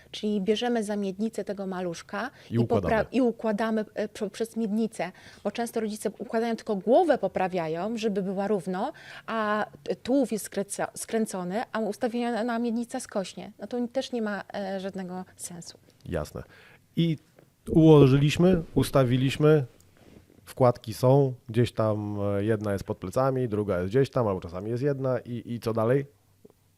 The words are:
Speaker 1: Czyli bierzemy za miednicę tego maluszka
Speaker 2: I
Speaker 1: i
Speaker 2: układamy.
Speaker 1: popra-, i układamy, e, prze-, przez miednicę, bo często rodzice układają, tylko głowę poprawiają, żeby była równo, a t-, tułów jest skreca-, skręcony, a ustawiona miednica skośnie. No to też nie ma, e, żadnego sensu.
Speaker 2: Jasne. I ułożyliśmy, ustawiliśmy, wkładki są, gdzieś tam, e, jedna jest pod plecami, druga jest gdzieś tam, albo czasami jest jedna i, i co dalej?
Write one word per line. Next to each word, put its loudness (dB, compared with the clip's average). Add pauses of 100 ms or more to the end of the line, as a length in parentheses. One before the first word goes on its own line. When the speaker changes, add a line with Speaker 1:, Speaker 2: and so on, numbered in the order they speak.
(100)
Speaker 1:
Czyli -2
bierzemy 0
za -4
miednicę -4
tego -8
maluszka -6 (200)
Speaker 2:
I -2
Speaker 1:
i 2
Speaker 2:
układamy. 2
Speaker 1:
popra-, 0
i 0
układamy, 0 (100)
e, -4
prze-, -8
przez -8
miednicę, -2 (320)
bo -4
często -4
rodzice -4
układają, -2
tylko -4
głowę 4
poprawiają, -2
żeby -2
była -4
równo, -2 (340)
a -2 (160)
t-, -4
tułów 0
jest -4
skreca-, -4
skręcony, -4 (100)
a -4
ustawiona -2
miednica -4
skośnie. -8
No -12
to -4
też -4
nie -2
ma, -4 (100)
e, -6
żadnego -8 (120)
sensu. -14 (280)
Speaker 2:
Jasne. -6 (540)
I 2 (520)
ułożyliśmy, 8 (120)
ustawiliśmy, 4 (800)
wkładki 0
są, 4 (140)
gdzieś 2
tam, -2 (200)
e, 0
jedna 0
jest -4
pod -6
plecami, 0
druga 0
jest -2
gdzieś 2
tam, 0
albo 0
czasami -8
jest -4
jedna -2
i, -10 (120)
i -8
co -2
dalej? 0 (720)